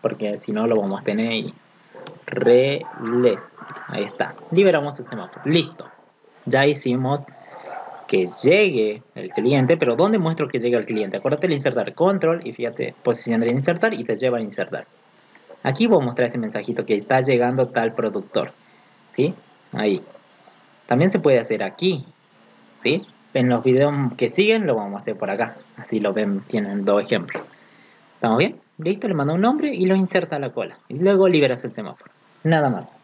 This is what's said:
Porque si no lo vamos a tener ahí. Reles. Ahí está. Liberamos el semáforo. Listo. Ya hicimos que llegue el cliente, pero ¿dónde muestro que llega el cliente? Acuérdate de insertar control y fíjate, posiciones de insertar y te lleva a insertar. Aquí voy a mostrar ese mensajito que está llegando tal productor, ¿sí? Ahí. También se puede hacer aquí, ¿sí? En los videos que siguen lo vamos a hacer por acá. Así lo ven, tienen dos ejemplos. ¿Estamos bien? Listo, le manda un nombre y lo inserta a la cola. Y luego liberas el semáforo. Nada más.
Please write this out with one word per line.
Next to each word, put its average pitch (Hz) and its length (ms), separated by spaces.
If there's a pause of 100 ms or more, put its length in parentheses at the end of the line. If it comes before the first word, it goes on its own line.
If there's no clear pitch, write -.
Porque 104 340
si - 160
no 110 140
lo 113 120
vamos 98 220
a - 40
tener 110 260
ahí. 110 180 (760)
Reles. 123 1600
Ahí - 160
está. - 320 (160)
Liberamos 160 480
el 123 80
semáforo. 104 380
Listo. 151 440 (560)
Ya 131 220
hicimos 131 580 (840)
que 92 180
llegue 123 760 (120)
el 92 160
cliente, 131 460
pero 123 180
¿dónde 202 240
muestro 165 300
que 127 100
llega 120 200
el 107 80
cliente? 107 300
Acuérdate 156 300
de 165 80
insertar 131 400
control 170 500
y - 80
fíjate, 120 500
posiciones 117 460
de 120 60
insertar 170 400
y 120 80
te 117 140
lleva 120 220
a - 20
insertar. 98 460 (800)
Aquí 175 220
voy 190 120
a 135 40
mostrar 123 240
ese 123 100
mensajito 107 480
que 113 80
está 131 280
llegando 127 480
tal 113 220
productor, 104 600 (640)
¿sí? 151 180 (380)
Ahí. 98 280 (840)
También 156 240
se 185 80
puede 135 220
hacer 107 240
aquí, 151 420 (720)
¿sí? 165 260 (300)
En 127 140
los 120 160
videos 131 280 (240)
que - 120
siguen 208 400
lo 120 80
vamos 101 180
a 101 40
hacer 104 180
por 101 120
acá. 107 280 (200)
Así - 220
lo 101 140
ven, 101 300
tienen 101 420
dos 101 180
ejemplos. 98 400 (720)
¿Estamos 117 240
bien? - 220 (180)
Listo, 196 300
le 185 60
manda 147 200
un 180 60
nombre 285 340
y 185 120
lo 190 100
inserta 170 400
a - 20
la 135 120
cola. 92 280 (100)
Y 135 120
luego 190 260
liberas 143 380
el 113 80
semáforo. - 400 (320)
Nada 156 260
más. - 220 (120)